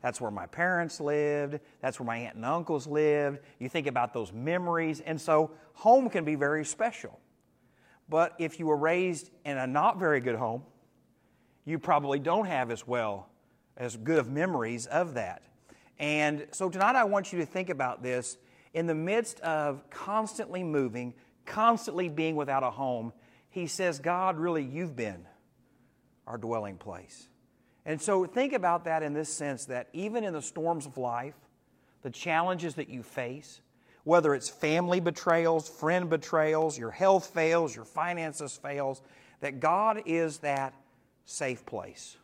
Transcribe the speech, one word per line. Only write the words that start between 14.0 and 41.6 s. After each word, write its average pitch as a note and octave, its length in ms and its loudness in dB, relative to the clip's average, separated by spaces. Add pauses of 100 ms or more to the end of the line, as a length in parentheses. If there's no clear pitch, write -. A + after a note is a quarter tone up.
of B2 120 2
memories B2+ 580 -2
of D#3+ 280 0
that. F#2 260 -6 (580)
And D3 520 0
so F#3+ 180 -4
tonight F#3+ 260 2
I B3 80 6
want G3 300 0
you F3 60 -2
to D#3+ 60 0
think F#3 240 -6
about C3+ 320 -2
this. B2+ 360 -4 (360)
In E3 120 0
the E3 100 0
midst G3+ 460 -2
of D3 480 -2
constantly G3+ 720 -4
moving, B2 520 -2 (300)
constantly G#3 640 2
being D#3+ 280 0
without C#3 280 0
a B2 60 0
home, A#2+ 420 -4 (380)
he F3 180 -6
says, E3+ 320 -2
"God, F3 380 0
really, D#3+ 260 0
you've C#3+ 320 -6
been F#2+ 320 -6 (1000)
our A#2 100 -8
dwelling G#2+ 400 -4
place." F#2 500 -16 (580)
And D#3 160 -4
so F#3+ 240 2
think C4 280 0
about F3 320 2
that D#3+ 180 0
in D3 100 -2
this D3+ 200 -4
sense, C#3+ 320 -6
that B2 260 -8
even G#3+ 320 -4
in G3 80 -2
the D#3 100 -6
storms D#3+ 440 -4
of C3+ 120 -12
life, B2 380 -4 (680)
the C#3 60 -6
challenges E3+ 680 0
that D3 120 -6
you A#2+ 160 -10
face, C3 580 -10 (420)
whether D#3 320 6
it's B2 120 -4
family F3 520 2
betrayals, E3 680 2
friend E3+ 420 0
betrayals, D#3 680 2
your A#2 140 -6
health F#3+ 360 4
fails, D#3+ 480 2
your A2+ 80 -14
finances D#3 720 -4
fails, C#3 460 -6 (400)
that C#3 180 -6
God G#3 460 2
is E3 340 0
that C3+ 340 -2 (520)
safe C3 400 -6